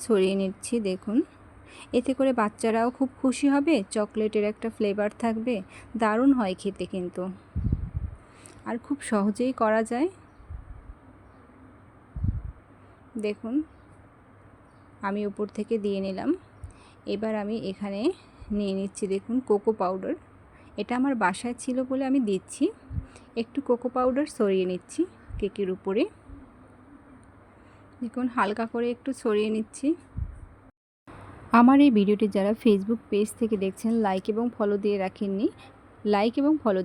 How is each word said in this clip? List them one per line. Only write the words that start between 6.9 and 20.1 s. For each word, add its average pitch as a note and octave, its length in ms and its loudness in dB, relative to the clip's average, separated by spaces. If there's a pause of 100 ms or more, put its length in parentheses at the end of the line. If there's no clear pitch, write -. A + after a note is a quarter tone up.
কিন্তু, F3+ 300 -6 (1400)
আর A3 80 -4 (100)
খুব C#4+ 120 -4 (120)
সহজেই A3 520 0
করা A3 200 2 (100)
যায়। C4 180 0 (3250)
দেখুন, G#3 280 -4 (1500)
আমি G3+ 140 -2 (100)
উপর G#3 140 -4 (120)
থেকে G#3+ 180 -2 (100)
দিয়ে G3 200 0
নিলাম। F#3+ 240 -4 (840)
এবার A3 200 -4 (100)
আমি G#3 120 -4 (160)
এখানে G3 300 -6 (560)
নিয়ে G3+ 220 -2
নিচ্ছি, G3 240 -6 (100)
দেখুন, G3 220 -4 (120)
কোকো G#3 240 2 (100)
পাউডার। F#3+ 340 -2 (680)